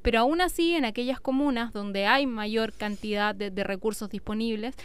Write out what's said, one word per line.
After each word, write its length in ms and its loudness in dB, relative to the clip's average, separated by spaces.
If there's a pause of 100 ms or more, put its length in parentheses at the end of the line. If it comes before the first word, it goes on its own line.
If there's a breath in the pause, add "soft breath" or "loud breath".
Pero 180 4
aún 200 4
así, 360 2
en 100 2
aquellas 340 -2
comunas 540 0
donde 320 -2
hay 200 6
mayor 460 -2
cantidad 640 -2
de, 160 -6
de 140 -2
recursos 440 -4
disponibles, 760 -4